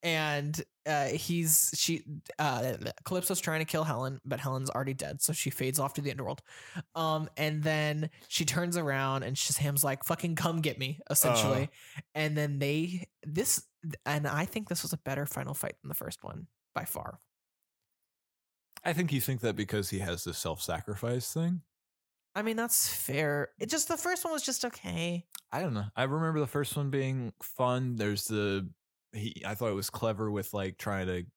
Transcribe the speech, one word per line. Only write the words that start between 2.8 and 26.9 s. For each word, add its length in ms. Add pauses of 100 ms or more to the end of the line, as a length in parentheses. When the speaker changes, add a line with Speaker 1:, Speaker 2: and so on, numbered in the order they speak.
Speaker 1:
Calypso's 340
trying 200
to 60
kill 200
Helen, 400
but 160
Helen's 280
already 240
dead, 280
so 120
she 160
fades 300
off 140
to 80
the 100
underworld. 300 (540)
Um, 420
and 260
then 460 (180)
she 180
turns 320
around 460
and 140
Shazam's 460
like, 200
"Fucking 320
come 260
get 160
me," 220 (100)
essentially. 540
Speaker 2:
Uh-huh. 380 (140)
Speaker 1:
And 220
then 220
they, 480 (180)
this, 400 (400)
and 220
I 180
think 240
this 140
was 100
a 40
better 280
final 300
fight 260
than 80
the 60
first 280
one, 240 (280)
by 100
far. 320 (1700)
Speaker 2:
I 100
think 200
you 80
think 200
that 140
because 340
he 100
has 260
the 80
self-sacrifice 1000
thing. 300 (760)
Speaker 1:
I 60
mean, 160
that's 360
fair. 560 (100)
It 100
just, 180
the 100
first 280
one 80
was 100
just 220
okay. 600 (260)
Speaker 2:
I 100
don't 120
know. 120 (100)
I 80
remember 360
the 80
first 280
one 140
being 420 (100)